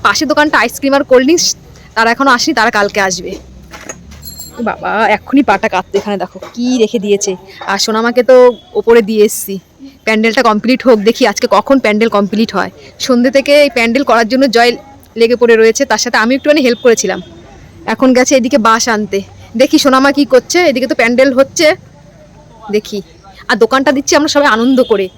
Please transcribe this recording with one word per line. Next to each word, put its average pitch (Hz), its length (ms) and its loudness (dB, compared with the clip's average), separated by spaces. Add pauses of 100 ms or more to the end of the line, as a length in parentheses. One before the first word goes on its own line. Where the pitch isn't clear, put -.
পাশের 226 260 -2
দোকানটা 302 320 0
আইসক্রিম 269 340 -4
আর 277 120 0
কোল্ড 254 180 4
ড্রিঙ্কস, 339 200 0 (480)
তারা 226 180 0
এখনও 269 220 0
আসেনি, 285 240 -4
তারা 226 180 2
কালকে 202 300 -2
আসবে। 180 240 -8 (1400)
বাবা, 185 240 -6 (240)
এক্ষুনি 269 340 -2
পাটা 196 240 0
কাঁপতো। 185 280 -6
এখানে 202 220 -6
দেখো 185 140 -14 (160)
কি 240 120 -8 (180)
রেখে 214 220 -2
দিয়েছে। 202 260 -2 (400)
আর 202 140 -4
সোনামাকে 233 440 -2
তো 254 60 8 (440)
ওপরে 233 300 4
দিয়ে 214 200 2
এসছি, - 260 -10 (500)
প্যান্ডেলটা 220 440 0
কমপ্লিট 220 380 0
হোক, 233 100 6 (120)
দেখি 240 220 0
আজকে - 240 -4
কখন 240 280 2
প্যান্ডেল 214 320 0
কমপ্লিট 208 420 -2
হয়। 185 140 -4 (340)
সন্ধ্যে 247 320 0
থেকে 285 160 2 (120)
এই 277 100 -2
প্যান্ডেল 233 340 0
করার 226 220 2
জন্য 262 120 2 (120)
জয় 240 160 4 (480)
লেগে 233 220 2
পড়ে 233 200 4
রয়েছে, 226 300 2
তার 220 120 -2
সাথে 240 200 -2
আমি 233 140 0
একটুখানি 294 300 0
হেল্প 233 180 -2
করেছিলাম। 202 340 0 (760)
এখন 262 240 0
গেছে 254 220 2
এদিকে 240 180 -2 (100)
বাঁশ 226 180 2 (100)
আনতে, 202 240 -4 (420)
দেখি 302 240 2
সোনামা 262 320 4
কি 285 60 2 (100)
করছে। 254 260 2 (100)
এদিকে 262 220 -2
তো - 80 -2
প্যান্ডেল 247 300 2 (100)
হচ্ছে, 302 280 0 (1080)
দেখি। 214 240 -6 (500)
আর 240 140 0
দোকানটা 262 340 0
দিচ্ছি 285 220 -4
আমরা 294 160 -2
সবাই 285 200 2
আনন্দ 247 240 0 (120)
করে 196 140 0 (120)